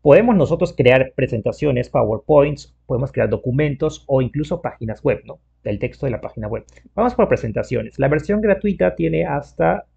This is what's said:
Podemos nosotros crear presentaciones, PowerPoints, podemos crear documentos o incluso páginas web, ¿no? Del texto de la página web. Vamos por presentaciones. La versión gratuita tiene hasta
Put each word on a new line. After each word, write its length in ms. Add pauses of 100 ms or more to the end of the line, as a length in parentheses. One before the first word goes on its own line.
Podemos 360
nosotros 400
crear 400
presentaciones, 720
PowerPoints, 840 (140)
podemos 240
crear 180
documentos 760
o 160
incluso 400
páginas 400
web, 220
¿no? 160 (240)
Del 160
texto 260
de 60
la 80
página 260
web. 180 (300)
Vamos 220
por 120
presentaciones. 720
La 80
versión 340
gratuita 540
tiene 300
hasta 640 (100)